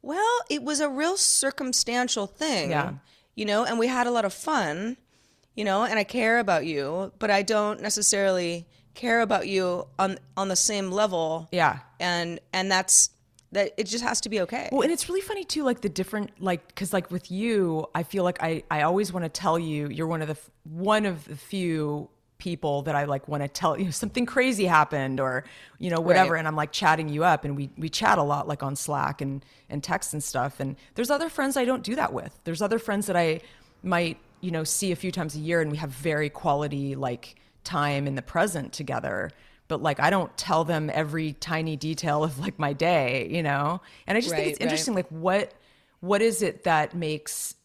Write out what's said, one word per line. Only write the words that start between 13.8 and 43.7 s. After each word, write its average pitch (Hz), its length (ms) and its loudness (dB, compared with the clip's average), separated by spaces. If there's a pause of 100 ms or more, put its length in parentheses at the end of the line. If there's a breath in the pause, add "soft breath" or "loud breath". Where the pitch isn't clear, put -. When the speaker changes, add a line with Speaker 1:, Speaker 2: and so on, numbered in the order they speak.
Speaker 1:
just 233 160 -4
has 233 180 0
to 214 80 -8
be 202 120 0
okay. 220 300 -4
Speaker 2:
Well, 262 120 2
and 311 80 4
it's - 180 -2
really 381 120 0
funny 392 220 -6
too, 302 200 -4
like, 254 180 2
the 202 80 -2
different, 190 400 -4 (100)
like, 180 360 -2
'cause, 196 180 -4
like, 180 160 0
with 180 220 -8
you, 185 640 0
I 165 80 0
feel 190 200 -2
like 180 200 0
I, 165 260 -2
I 151 140 2
always 180 280 2
wanna 175 160 -4
tell 165 300 0
you, 151 320 -2
you're 151 160 -4
one 160 160 -2
of 151 60 -4
the 151 80 -4
f-, - 160 -20 (140)
one 202 420 2
of 160 180 -4
the 151 100 -12
few 156 720 -2 (280)
people 143 460 -2
that 151 100 -2
I, 147 120 2
like, 139 220 -4
wanna 143 200 -2
tell 160 320 0
you 185 120 0
something 233 360 -2
crazy 247 380 2
happened 147 540 4
or, 131 260 0 (340 loud breath)
you 143 100 -2
know, 165 100 2
whatever. 175 340 6
Speaker 1:
Right. 160 60 0
Speaker 2:
And 160 80 -2
I'm, 156 80 -2
like, 151 160 -2
chatting 160 380 2
you 147 140 0
up, 165 200 4
and 143 140 -4
we, 139 180 -6
we 160 140 -6
chat 214 300 4
a 151 40 4
lot, 143 240 0
like, 147 140 -4
on 139 140 -4
Slack 139 440 -2
and, 139 240 -4 (240 soft breath)
and 143 160 -8
text - 300 -4
and 151 100 -4
stuff. 131 360 -4
And 135 160 -4 (180 loud breath)
there's 240 160 -2
other 294 180 2
friends 277 300 -2
I 254 80 2
don't 254 180 0
do 220 120 -2
that 302 180 0
with. - 300 -8
There's 165 180 -4
other 214 160 2
friends 208 300 -2
that 180 100 2
I 165 240 2 (400 loud breath)
might, 175 380 0 (220)
you 180 100 -4
know, 160 120 -2
see 185 280 -2
a 170 40 0
few 180 160 -4
times 156 240 -6
a 156 40 -6
year, 165 200 0
and 156 120 0
we 147 60 -4
have 156 120 -6
very 147 400 -2
quality, 143 640 -2
like, 123 400 -6 (280 soft breath)
time 143 440 0
in 139 60 -2
the 131 80 -4
present 170 520 -2
together. - 580 -4 (360 soft breath)
But, 147 160 -4
like, 147 160 0
I 151 100 6
don't 190 260 2
tell 165 280 2
them 156 280 0
every 156 420 -2
tiny 160 420 -4
detail 151 480 0
of, 139 160 -2
like, 190 180 -6
my 147 160 -2
day, 139 560 2
you 165 140 -2
know? 147 380 0 (260 loud breath)